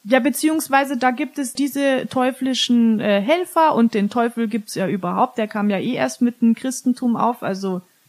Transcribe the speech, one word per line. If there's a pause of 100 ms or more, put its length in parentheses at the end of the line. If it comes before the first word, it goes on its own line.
Ja,
beziehungsweise
da
gibt
es
diese
teuflischen,
äh,
Helfer
und
den
Teufel
gibt's
ja
überhaupt.
Der
kam
ja
eh
erst
mit
dem
Christentum
auf,
also (260)